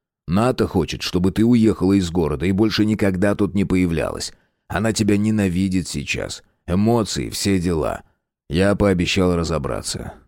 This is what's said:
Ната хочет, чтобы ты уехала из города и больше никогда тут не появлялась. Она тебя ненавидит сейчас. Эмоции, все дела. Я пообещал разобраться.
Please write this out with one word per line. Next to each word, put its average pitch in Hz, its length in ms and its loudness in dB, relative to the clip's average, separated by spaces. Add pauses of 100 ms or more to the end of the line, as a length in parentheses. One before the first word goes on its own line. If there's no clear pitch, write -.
(280)
Ната 110 400 0
хочет, 73 340 -2
чтобы 92 300 0
ты 104 140 2
уехала 110 480 4
из 95 180 2
города 78 340 -2
и 95 60 0
больше 104 340 2
никогда 101 500 0
тут 98 200 0
не 98 100 2
появлялась. 82 680 -2 (340)
Она 107 260 -2
тебя 104 240 2
ненавидит 95 720 0
сейчас. - 560 -8 (220)
Эмоции, 98 640 0
все 98 300 0
дела. 80 440 -2 (460)
Я 95 260 2
пообещал 90 600 2
разобраться. 76 760 -4 (140)